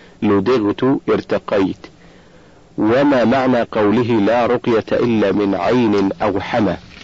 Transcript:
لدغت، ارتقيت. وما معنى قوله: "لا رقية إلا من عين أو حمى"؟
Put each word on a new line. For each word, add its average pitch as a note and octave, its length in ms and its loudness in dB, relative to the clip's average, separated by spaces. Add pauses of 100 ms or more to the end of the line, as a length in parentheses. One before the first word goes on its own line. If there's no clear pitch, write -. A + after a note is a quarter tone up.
(220)
لدغت، G#2+ 800 0 (100)
ارتقيت. G2 680 -2 (1000)
وما B2 480 2
معنى B2+ 360 0
قوله: A2 520 0
"لا A2+ 320 2
رقية A#2 460 0
إلا A2 400 0
من G2 240 0
عين G2+ 540 0 (120)
أو G2+ 180 -2
حمى"؟ F#2+ 360 -2 (280)